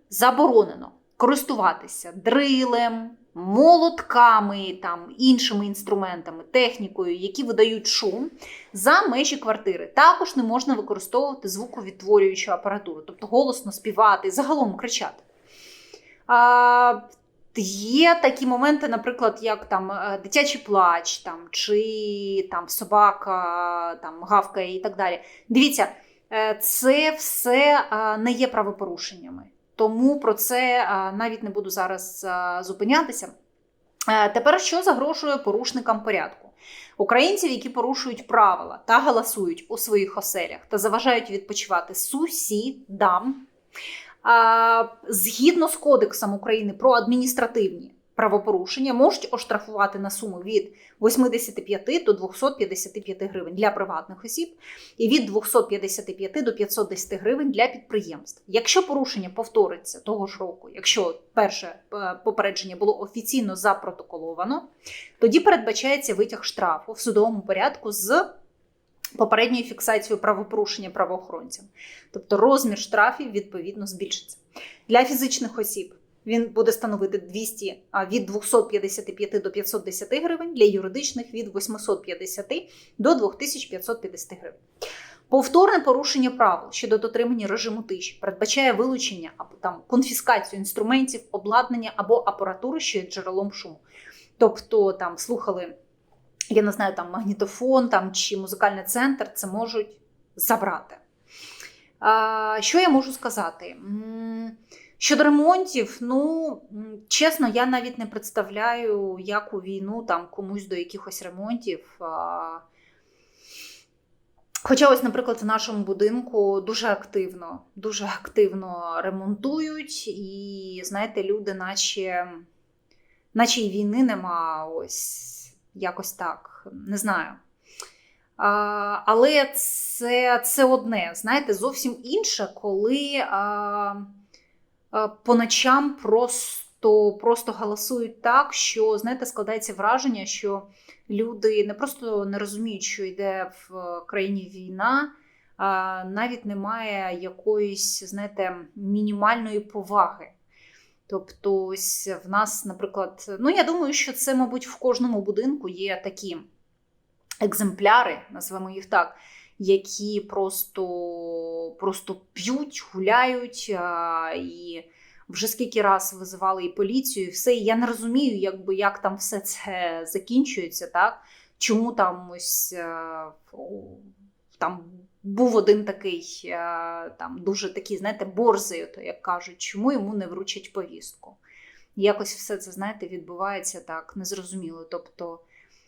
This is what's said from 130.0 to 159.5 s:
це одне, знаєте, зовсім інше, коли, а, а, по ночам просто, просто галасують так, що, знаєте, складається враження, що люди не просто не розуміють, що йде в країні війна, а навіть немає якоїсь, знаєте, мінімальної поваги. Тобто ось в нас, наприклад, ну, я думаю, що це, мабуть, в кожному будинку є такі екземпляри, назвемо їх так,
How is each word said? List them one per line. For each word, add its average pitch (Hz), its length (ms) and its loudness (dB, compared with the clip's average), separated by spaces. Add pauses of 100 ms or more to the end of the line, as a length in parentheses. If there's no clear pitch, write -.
це 277 200 4
одне, 226 500 2
знаєте, 254 380 0
зовсім 247 500 -2
інше, 254 520 -2
коли, 254 720 0
а, 202 680 -2 (960)
а, 214 160 0
по 233 280 2
ночам 262 600 2
просто, 214 1160 2
просто 233 380 0
галасують 220 720 -6
так, 269 320 4
що, 220 440 2
знаєте, 240 280 -4
складається 220 480 -6
враження, 220 520 0
що 196 420 -6 (420)
люди 214 580 0
не 208 60 -8
просто 220 520 -4
не 196 120 -6
розуміють, 208 460 -6
що - 220 -6
йде 190 460 -6 (180)
в 180 380 -10
країні 196 460 -4
війна, 202 580 -2 (460)
а 190 460 -2
навіть 226 420 -6
немає 202 760 -6
якоїсь, 196 800 -2
знаєте, 196 520 -6 (200)
мінімальної 208 840 0
поваги. 196 680 -2 (800)
Тобто 190 580 -4
ось 190 440 -6 (160)
в 180 40 -14
нас, 208 360 -2
наприклад, 196 760 -8
ну, 254 100 2
я 370 140 4
думаю, 330 300 0
що 269 200 -2
це, 262 220 -2
мабуть, 254 320 0
в - 80 -14
кожному 247 460 0
будинку 214 480 -2
є 185 340 -6
такі 190 340 -10 (1040)
екземпляри, 202 800 2 (100)
назвемо 190 380 -12
їх 190 160 -14
так, 175 300 0 (440)